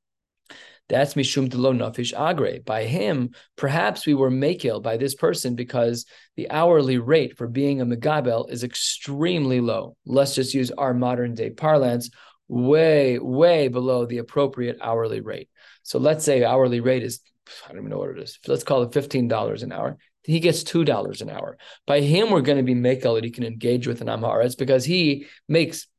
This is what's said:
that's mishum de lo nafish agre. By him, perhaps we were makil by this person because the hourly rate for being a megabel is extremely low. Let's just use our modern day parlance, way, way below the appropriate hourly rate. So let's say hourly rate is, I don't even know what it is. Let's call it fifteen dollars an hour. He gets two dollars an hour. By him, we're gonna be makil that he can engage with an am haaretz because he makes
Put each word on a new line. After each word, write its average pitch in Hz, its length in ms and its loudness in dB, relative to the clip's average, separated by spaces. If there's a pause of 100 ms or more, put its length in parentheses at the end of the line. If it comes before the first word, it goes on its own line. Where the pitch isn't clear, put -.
(880)
that's 139 240 2
mishum 135 360 0
de 123 80 -6
lo 131 160 2
nafish 117 400 -4
agre. 151 500 -2
By 110 200 -4
him, 139 480 -2 (240)
perhaps 170 500 -2
we 151 80 4
were 135 160 4
makil 127 540 -2
by 113 140 -2
this 135 180 -2
person 160 400 0
because 120 500 -2 (300)
the - 160 -8
hourly 151 460 4
rate 127 400 0
for 120 100 -6
being 135 320 0
a 123 60 0
megabel 120 640 0
is 123 120 -8
extremely 139 960 -2
low. 107 340 -4 (100)
Let's 135 300 2
just 131 180 -2
use 127 180 -2
our 131 220 -2
modern 123 420 -2
day 113 160 -6
parlance, 131 580 2 (400)
way, 139 680 4
way 139 520 4
below 127 360 0
the 120 120 -6
appropriate 123 640 -2
hourly 113 400 -2
rate. - 280 -12 (340)
So - 160 -2
let's 156 260 2
say 135 180 4
hourly 120 380 2
rate 127 220 0
is, 117 180 -10 (440)
I - 40 -20
don't 92 100 -16
even 104 100 -12
know 101 80 -6
what 95 120 -6
it 90 100 -14
is. - 280 -16
Let's 135 160 -2
call 131 200 2
it 120 100 -6
fifteen 135 340 0
dollars 107 360 -2
an - 80 -10
hour. 107 260 -6 (260)
He 160 160 2
gets 180 240 2
two 170 220 0
dollars 104 360 -2
an 104 80 -10
hour. 98 280 -12 (280)
By 143 140 2
him, 170 300 4
we're 175 120 4
gonna 139 220 2
be 123 120 2
makil 123 400 2
that 113 100 -2
he 120 60 -6
can 120 120 -8
engage 120 440 -2
with 120 140 -6
an 113 60 -8
am 110 140 -4
haaretz 117 360 0
because 131 280 2
he 151 420 0 (220)
makes - 380 0 (120)